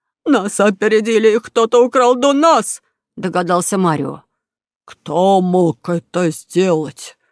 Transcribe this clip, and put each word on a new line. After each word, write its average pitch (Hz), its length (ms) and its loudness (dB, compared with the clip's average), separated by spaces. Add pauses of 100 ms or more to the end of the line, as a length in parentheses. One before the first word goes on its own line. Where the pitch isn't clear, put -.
(260)
Нас 208 340 -2
опередили, 214 760 2
их 226 80 -2
кто-то 240 400 2
украл 254 320 2
до 269 180 2
нас! 285 480 0 (340)
догадался 180 640 -2
Марио. 143 460 -2 (600)
Кто 185 560 0
мог 180 480 -2
это 175 420 -4
сделать? 160 880 -4 (140)